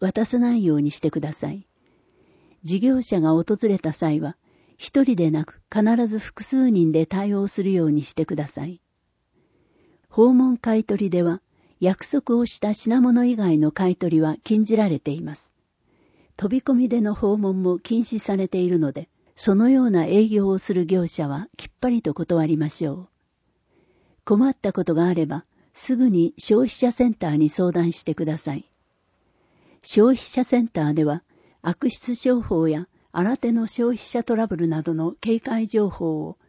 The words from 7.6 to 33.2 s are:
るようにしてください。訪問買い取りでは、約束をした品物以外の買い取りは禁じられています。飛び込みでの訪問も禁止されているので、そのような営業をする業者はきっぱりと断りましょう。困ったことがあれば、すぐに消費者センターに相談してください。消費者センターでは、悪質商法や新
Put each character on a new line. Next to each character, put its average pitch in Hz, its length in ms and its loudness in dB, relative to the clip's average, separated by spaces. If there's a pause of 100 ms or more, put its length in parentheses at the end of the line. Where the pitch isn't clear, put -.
る 190 120 0
よ 170 120 2
う 151 40 2
に 147 140 0
し - 100 -16
て 160 100 -2
く 151 120 -6
だ 143 100 -4
さ - 180 -12
い。 170 160 -12 (1300)
訪 240 240 6
問 254 240 4
買 220 240 0
い 220 40 -2
取 202 200 -2
り 185 60 0
で 175 120 2
は、 170 200 -2 (380)
約 185 260 -2
束 254 300 -2
を 240 100 0
し - 120 -10
た 208 140 -2
品 240 300 0
物 247 240 4
以 247 100 0
外 180 220 2
の 151 120 2
買 185 220 0
い - 40 -2
取 170 200 0
り 156 60 4
は 156 220 -2
禁 214 200 2
じ 220 120 0
ら 208 120 2
れ 151 100 -2
て - 120 -6
い 156 100 -6
ま 151 140 -10
す。 - 180 -20 (840)
飛 202 100 -2
び 254 140 -2
込 277 100 0
み 247 160 2
で 240 140 0
の 208 120 0
訪 208 220 0
問 190 260 0
も 180 160 2
禁 226 220 -2
止 226 180 -2
さ 202 180 -4
れ 190 120 0
て 185 140 -2
い 180 80 2
る 175 80 2
の 143 140 0
で、 - 180 -12 (260)
そ 202 200 2
の 226 120 4
よ 262 160 6
う 233 60 2
な 175 160 2
営 214 220 4
業 202 200 2
を 190 100 0
す - 140 -6
る 180 140 0
業 175 220 0
者 156 200 -6
は 143 280 -8
き - 100 -18
っ - 20 -18 (120)
ぱ 254 100 0
り 233 100 0
と 147 140 -4
断 165 320 0
り 156 100 2
ま 151 140 -2
し 160 160 -6
ょ 139 60 -4
う。 185 160 -14 (1160)
困 220 240 2
っ 269 80 -2
た 196 160 -6
こ 180 120 -4
と 165 100 0
が 165 120 2
あ 180 60 2
れ 160 140 -2
ば、 151 180 -8 (300)
す - 220 -4
ぐ 254 120 2
に 175 300 2
消 214 240 2
費 247 80 -2
者 247 220 0
セ 247 160 2
ン 220 60 0
タ 165 160 -4
ー 151 60 0
に 151 140 4
相 180 220 0
談 170 200 0
し - 120 -10
て 160 100 -4
く 170 100 -4
だ 156 140 -4
さ 147 160 -8
い。 - 160 -12 (1120)
消 226 300 4
費 247 40 2
者 - 280 -4
セ 247 180 0
ン 226 60 -2
タ 165 140 -4
ー 147 120 0
で 156 100 2
は、 151 200 -2 (360)
悪 175 300 -2
質 - 240 -8
商 254 260 0
法 165 280 0
や 156 200 -4 (220)
新 196 260 -2